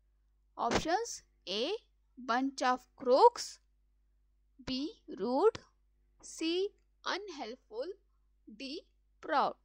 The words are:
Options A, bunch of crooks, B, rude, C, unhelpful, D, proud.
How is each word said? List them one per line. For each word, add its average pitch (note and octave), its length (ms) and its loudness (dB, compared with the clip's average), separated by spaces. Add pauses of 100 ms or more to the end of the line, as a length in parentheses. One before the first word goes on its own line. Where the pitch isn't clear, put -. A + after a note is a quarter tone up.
(560)
Options D#4 680 -2 (260)
A, A3+ 240 -2 (460)
bunch C4 440 -2
of B3+ 180 2 (160)
crooks, D#4 640 4 (1080)
B, C4 240 -4 (280)
rude, C4+ 400 4 (640)
C, F4 460 -2 (360)
unhelpful, C4+ 800 -8 (720)
D, C#4 260 -10 (380)
proud. C4 340 0 (100)